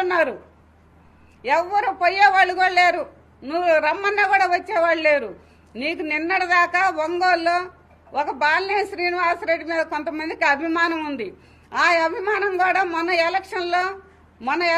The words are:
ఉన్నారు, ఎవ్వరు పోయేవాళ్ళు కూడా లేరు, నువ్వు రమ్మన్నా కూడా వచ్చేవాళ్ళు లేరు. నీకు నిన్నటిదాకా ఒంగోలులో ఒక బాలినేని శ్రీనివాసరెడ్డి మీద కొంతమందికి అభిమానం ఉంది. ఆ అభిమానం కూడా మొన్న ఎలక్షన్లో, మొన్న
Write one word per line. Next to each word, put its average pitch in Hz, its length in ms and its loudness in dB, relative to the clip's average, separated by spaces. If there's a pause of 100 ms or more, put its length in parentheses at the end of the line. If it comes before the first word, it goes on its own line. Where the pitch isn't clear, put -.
ఉన్నారు, 330 320 0 (1200)
ఎవ్వరు 403 320 -2 (120)
పోయేవాళ్ళు 381 580 4
కూడా 370 200 2
లేరు, 349 240 2 (460)
నువ్వు 349 220 0 (140)
రమ్మన్నా 392 480 0
కూడా 381 220 4
వచ్చేవాళ్ళు 339 520 0
లేరు. 277 220 2 (460)
నీకు 294 360 -6
నిన్నటిదాకా 349 680 0 (240)
ఒంగోలులో 349 520 0 (640)
ఒక 294 80 -4 (120)
బాలినేని 370 500 0
శ్రీనివాసరెడ్డి 339 800 -2
మీద 330 120 0 (100)
కొంతమందికి 320 520 -4 (100)
అభిమానం 330 440 -2 (120)
ఉంది. 233 180 -8 (420)
ఆ 262 140 0 (220)
అభిమానం 403 440 -2 (140)
కూడా 370 180 2 (120)
మొన్న 330 160 -2 (180)
ఎలక్షన్లో, 359 560 -2 (640)
మొన్న 320 140 -2 (140)